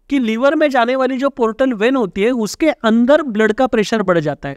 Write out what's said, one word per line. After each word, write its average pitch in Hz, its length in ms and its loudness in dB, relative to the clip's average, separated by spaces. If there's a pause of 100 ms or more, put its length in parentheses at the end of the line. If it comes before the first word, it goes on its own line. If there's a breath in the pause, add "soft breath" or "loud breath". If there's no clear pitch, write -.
कि 277 100 0
लिवर 240 360 0
में 311 140 2
जाने 254 260 0
वाली 262 220 -2
जो 277 120 -2
पोर्टल 254 440 -2
वेन 226 220 0
होती 196 260 -2
है, 226 100 2
उसके 247 380 -2
अंदर 240 520 2
ब्लड 220 320 0
का 262 140 0
प्रेशर 220 360 -2
बढ़ 175 160 2
जाता 147 300 -6
है। 139 60 -10